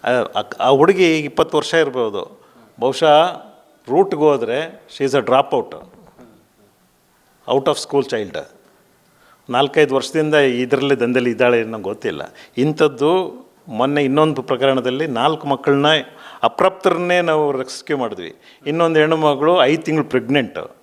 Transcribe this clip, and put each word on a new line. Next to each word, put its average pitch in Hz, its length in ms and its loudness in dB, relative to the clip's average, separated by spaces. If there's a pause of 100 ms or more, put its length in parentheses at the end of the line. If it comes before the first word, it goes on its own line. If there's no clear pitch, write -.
ಆ, 120 360 -2
ಆ, 107 40 -4 (160)
ಆ 123 100 2
ಹುಡುಗಿ 160 500 4
ಇಪ್ಪತ್ತು 151 380 -2
ವರ್ಷ - 160 -2
ಇರ್ಬೋದು, 123 680 -2 (380)
ಬಹುಶಃ 151 640 2 (480)
ರೂಟ್ಗೆ 185 300 0
ಹೋದರೆ 147 680 0 (100)
she 139 100 -2
is 135 120 0
a 113 60 -4
drop 131 280 2
out, 127 220 -4 (1800)
out 135 140 0
of 147 120 0 (100)
school 139 220 -2
child. 104 280 -6 (1120)
ನಾಲ್ಕೈದು 135 460 0
ವರ್ಷದಿಂದ 151 400 -2
ಇದರಲ್ಲಿ 135 640 2
ದಂಧೆಲಿ 123 320 0
ಇದ್ದಾಳೆ, 120 320 2
ನಂಗೆ 110 200 -10
ಗೊತ್ತಿಲ್ಲ. 92 500 -8 (240)
ಇಂಥದ್ದು 156 920 0 (200)
ಮೊನ್ನೆ 135 360 0
ಇನ್ನೊಂದು 143 400 2
ಪ್ರಕರಣದಲ್ಲಿ 131 640 0
ನಾಲ್ಕು 147 400 -2
ಮಕ್ಕಳನ್ನ 139 380 0 (580)
ಅಪ್ರಾಪ್ತರನ್ನೇ 180 800 0
ನಾವು 156 300 0
ರೆಸ್ಕ್ಯೂ 131 460 -6
ಮಾಡಿದ್ವಿ. 101 380 -8 (320)
ಇನ್ನೊಂದು 165 320 2
ಹೆಣ್ಣು 156 180 2
ಮಗಳು 151 460 2
ಐದು 151 180 2
ತಿಂಗಳು 156 220 -2
ಪ್ರೆಗ್ನೆಂಟ್ 123 800 -2